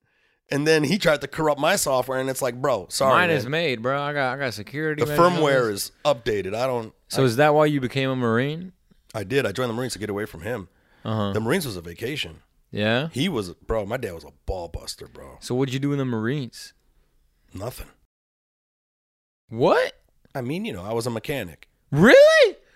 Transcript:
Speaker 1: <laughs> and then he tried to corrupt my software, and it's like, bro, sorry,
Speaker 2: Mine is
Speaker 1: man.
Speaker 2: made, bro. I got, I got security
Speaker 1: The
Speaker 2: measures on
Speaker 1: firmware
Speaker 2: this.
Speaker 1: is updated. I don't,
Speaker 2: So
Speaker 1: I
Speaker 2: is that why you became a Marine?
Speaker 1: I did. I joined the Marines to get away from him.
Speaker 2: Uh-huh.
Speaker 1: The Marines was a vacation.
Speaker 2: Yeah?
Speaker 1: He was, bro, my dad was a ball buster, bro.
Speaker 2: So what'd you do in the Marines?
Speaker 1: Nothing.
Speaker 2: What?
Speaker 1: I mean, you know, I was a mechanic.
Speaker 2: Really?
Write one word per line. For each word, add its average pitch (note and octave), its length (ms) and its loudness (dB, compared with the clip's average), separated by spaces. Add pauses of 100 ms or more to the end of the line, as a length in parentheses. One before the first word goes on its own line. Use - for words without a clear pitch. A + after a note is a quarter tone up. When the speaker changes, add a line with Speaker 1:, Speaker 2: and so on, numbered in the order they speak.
(200)
Speaker 1:
<laughs> - 300 -20
and C#3+ 180 -2
then D#3 160 4
he D3+ 160 2
tried D#3 220 2
to C#3+ 60 -8
corrupt D3+ 320 0
my D#3+ 160 2
software, C3 440 0
and C3 100 -2
it's B2+ 120 -4
like, B2 200 -4
bro, A#2 280 0
sorry, C3+ 240 2
Speaker 2:
Mine F3 180 4
is D3 140 0
Speaker 1:
man. B2+ 60 -6
Speaker 2:
made, D3 320 -2
bro. C3+ 180 0
I C#3+ 120 -4
got, C3+ 220 0
I - 40 -10
got C3 140 -4
security D3 500 -6
Speaker 1:
The - 60 -2
Speaker 2:
measures D3 160 0
on F3+ 80 6
Speaker 1:
firmware C#3 380 2
Speaker 2:
this. G2 140 -6
Speaker 1:
is - 60 -14 (140)
updated. G#2+ 500 -2
I A#2+ 120 -2
don't, A#2+ 260 -4 (140)
Speaker 2:
So C#3+ 160 -2
Speaker 1:
I - 20 4
Speaker 2:
is A#2 100 2
that D3 180 6
why D3+ 140 4
you D3 140 0
became C3 280 -2
a C3 60 -2
Marine? C3 580 -2 (400)
Speaker 1:
I A2 100 -6
did. B2 220 0
I G2+ 60 -2
joined B2 180 -2
the A2+ 60 -4
Marines B2 180 -6
to - 60 -12
get G#2 100 -8
away G2+ 160 -4
from E2 160 -14
him. G#2 280 -8 (360)
Speaker 2:
Uh-huh. G#2+ 280 -2
Speaker 1:
The G#2 60 0
Marines C3+ 280 0
was G#2+ 80 -10
a F2+ 60 -10
vacation. F2 600 -10 (280)
Speaker 2:
Yeah? A2+ 440 -2
Speaker 1:
He C#3+ 160 -2
was, G#2 240 -4
bro, A2 320 -6
my G2+ 120 -6
dad G2 160 -8
was D#2+ 120 -16
a C#2+ 80 -20 (120)
ball F2 220 -8
buster, - 400 -14
bro. C#2 320 -20
Speaker 2:
So - 160 -6
what'd C3 180 0
you C3+ 60 -2
do C#3+ 140 -2
in C#3+ 40 -2
the C#3 80 -2
Marines? A#2+ 680 -6 (800)
Speaker 1:
Nothing. G2+ 340 -12 (1600)
Speaker 2:
What? G#3+ 440 2 (420)
Speaker 1:
I C#3 60 -6
mean, D#3 240 -6
you G3+ 80 -8
know, F2+ 100 -12
I G#2 100 -6
was A#2 140 -2
a - 20 -4
mechanic. A2+ 580 -8 (240)
Speaker 2:
Really? B4+ 680 8 (180)